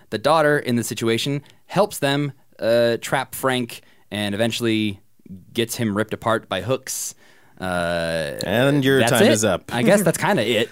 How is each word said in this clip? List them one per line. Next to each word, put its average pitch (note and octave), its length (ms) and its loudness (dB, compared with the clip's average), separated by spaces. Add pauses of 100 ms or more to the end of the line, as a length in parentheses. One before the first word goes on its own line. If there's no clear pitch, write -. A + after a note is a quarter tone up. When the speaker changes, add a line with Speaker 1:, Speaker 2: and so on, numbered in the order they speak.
Speaker 1:
the G#2+ 80 -6
daughter D3 400 4
in A#2+ 180 -2
the A#2 80 0
situation, A#2 600 -2 (240)
helps G3+ 320 0
them, C#3+ 340 -2 (240)
uh, A#2 420 2
trap - 360 -4
Frank B2+ 460 -2 (280)
and G#2 240 -4
eventually A2 680 -2 (520)
gets A2+ 220 -2
him G#2+ 200 -2
ripped A2 200 -2
apart A2+ 340 -2
by F#2+ 120 -4
hooks. - 520 -6 (480)
Uh, E2+ 840 -2
Speaker 2:
And C3 380 2
your C3+ 160 4
Speaker 1:
that's B2+ 120 4
Speaker 2:
time B2+ 120 6
Speaker 1:
it. A3 80 6
Speaker 2:
is G#2+ 140 0
up. F#2 260 0
Speaker 1:
I A#2 120 -2
guess G3 180 4
that's E3 160 0
kinda E3 260 0
it. A2+ 280 0